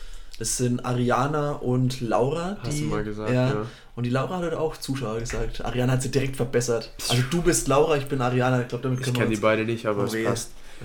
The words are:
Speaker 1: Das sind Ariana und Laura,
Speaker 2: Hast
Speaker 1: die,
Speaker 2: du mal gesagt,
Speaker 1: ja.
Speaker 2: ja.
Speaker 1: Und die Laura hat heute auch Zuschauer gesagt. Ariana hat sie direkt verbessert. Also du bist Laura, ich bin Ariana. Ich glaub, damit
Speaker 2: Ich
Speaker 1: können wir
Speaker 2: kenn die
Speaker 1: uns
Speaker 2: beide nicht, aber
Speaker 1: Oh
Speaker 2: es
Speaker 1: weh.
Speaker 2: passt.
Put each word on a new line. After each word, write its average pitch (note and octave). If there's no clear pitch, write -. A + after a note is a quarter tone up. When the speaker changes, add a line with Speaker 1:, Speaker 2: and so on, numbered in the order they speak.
Speaker 1:
Das -
sind B2
Ariana B2+
und B2+
Laura, C#3
Speaker 2:
Hast A#2
Speaker 1:
die, -
Speaker 2:
du -
mal G#2
gesagt, G#2+
Speaker 1:
ja. B2+
Speaker 2:
ja. G#2+
Speaker 1:
Und A#2+
die A#2+
Laura C#3
hat F3
heute D#3+
auch D#3
Zuschauer A#2
gesagt. A2+
Ariana B2
hat B2+
sie B2
direkt B2+
verbessert. A#2+
Also B2
du E3+
bist E3
Laura, D3
ich C3+
bin C3+
Ariana. B2
Ich A#2
glaub, B2
damit B2+
Speaker 2:
Ich C3
Speaker 1:
können B2
wir A#2+
Speaker 2:
kenn G#2+
die A2
Speaker 1:
uns G2+
Speaker 2:
beide A2
nicht, A2+
aber G2+
Speaker 1:
Oh -
Speaker 2:
es A2
Speaker 1:
weh. A2
Speaker 2:
passt. A2